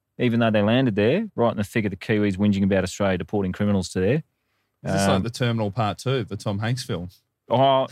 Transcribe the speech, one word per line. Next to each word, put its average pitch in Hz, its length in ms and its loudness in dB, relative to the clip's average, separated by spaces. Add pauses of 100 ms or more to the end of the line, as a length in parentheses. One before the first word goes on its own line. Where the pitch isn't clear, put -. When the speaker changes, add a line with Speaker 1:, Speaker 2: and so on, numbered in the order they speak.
(180)
Speaker 1:
even 117 220 2
though 113 100 4
they 107 120 4
landed 113 340 2
there, 147 380 2
right 117 160 2
in - 60 -6
the 104 80 -2
thick 107 220 -2
of 98 40 -2
the 92 60 -10
Kiwis 104 400 0
whinging 101 260 2
about 95 220 2
Australia 95 340 -2
deporting 92 340 -4
criminals 101 380 -2
to 92 100 -2
there. 120 220 2 (600)
Speaker 2:
Is 95 80 -4
this 98 100 2
Speaker 1:
Um, 98 120 4
Speaker 2:
like 95 80 0
the 113 80 -4
Terminal 113 400 -2
Part 104 280 -2
Two, 127 260 -2
the 98 120 -10
Tom 101 220 -6
Hanks 117 260 -4
film? 90 240 -6 (400)
Speaker 1:
Oh, 131 440 2